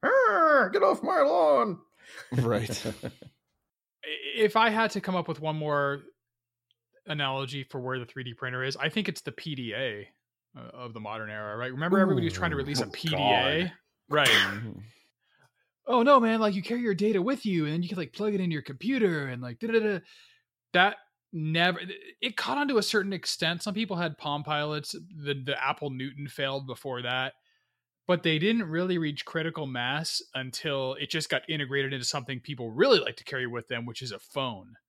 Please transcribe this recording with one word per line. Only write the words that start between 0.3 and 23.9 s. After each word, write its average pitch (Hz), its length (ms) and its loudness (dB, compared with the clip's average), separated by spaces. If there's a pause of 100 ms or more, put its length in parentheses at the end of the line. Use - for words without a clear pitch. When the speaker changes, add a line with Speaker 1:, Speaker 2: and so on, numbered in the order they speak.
Speaker 1:
get 403 120 2
off - 200 4
my 330 180 2
lawn." 285 580 4 (540)
Speaker 2:
Right. 113 540 0
Speaker 1:
<laughs> - 180 -8
Speaker 3:
I-, 127 60 -6 (1200)
if 214 220 4
I 226 140 6
had 214 220 2
to 196 100 -4
come 185 120 -4
up 175 140 -2
with 147 120 -6
one 156 160 -2
more 143 480 0 (1000)
analogy 135 580 -4
for 135 160 -10
where 127 180 -4
the 123 80 -8
three 131 180 -12
D 123 80 -10
printer 127 320 -6
is, 131 120 -4
I 143 120 -2
think 196 200 -2
it's - 140 -8
the 143 100 -10
P - 220 -10
D 117 200 -6
A, 107 340 -6 (480)
uh, 127 40 -18
of 120 340 -14
the 113 60 -12
modern 107 300 -8
era, 107 260 -8
right? 127 160 -6
Remember 170 260 0
everybody 190 280 4
was - 80 -4
trying 175 160 -2
to 151 60 -4
Speaker 2:
Ooh. - 20 -2
Speaker 3:
release 139 220 -2
a 127 60 -2
Speaker 4:
Oh, - 40 -12
Speaker 3:
P - 180 -8
D 156 60 -2
A? 135 480 2
Speaker 4:
God. 180 100 -4 (360)
Speaker 3:
Right. 143 200 4
Speaker 2:
Mm-hmm. 104 500 2 (1080)
Speaker 3:
"Oh, 262 180 4
no, 269 160 10
man, 226 180 4
like, 214 160 2
you 190 80 -2
carry 240 180 -2
your 226 140 0
data 202 260 2
with 247 240 0
you, 175 200 2
and 151 100 -2
then 175 80 0
you 175 60 -2
can, 185 100 -6
like, 160 140 -6
plug 208 220 -2
it 190 60 0
into 175 120 0
your 151 100 -4
computer, 175 640 0
and, 123 160 -6
like, 123 160 -8
da-da-da-da." 214 420 2 (760)
That 190 220 6 (360)
never, 170 480 2
it, 180 100 -10 (300)
it 240 160 -4
caught 269 220 -2
on 285 100 0
to 262 100 4
a 202 40 2
certain 196 300 0
extent. 170 500 -2
Some 208 120 -6
people 202 220 -4